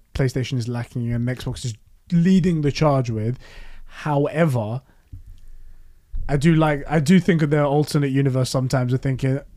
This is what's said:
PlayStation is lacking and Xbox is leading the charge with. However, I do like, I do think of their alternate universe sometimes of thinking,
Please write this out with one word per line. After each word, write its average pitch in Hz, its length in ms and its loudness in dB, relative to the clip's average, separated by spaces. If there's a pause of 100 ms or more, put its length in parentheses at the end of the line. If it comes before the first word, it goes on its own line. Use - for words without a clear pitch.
(140)
PlayStation 131 440 -2
is 113 100 -6
lacking 120 440 -6
and 120 140 -2
Xbox 123 380 -8
is 117 100 -6 (380)
leading 170 480 4
the 147 100 0
charge 135 400 2
with. 113 280 -2 (480)
However, 139 960 -2 (1500)
I 139 80 0
do 160 180 4
like, 151 340 2
I 156 120 2
do 170 180 6
think 170 240 2
of 147 80 2
their 147 140 2
alternate 143 480 2
universe 131 360 2
sometimes 127 440 0
of 131 100 0
thinking, 135 380 -2 (160)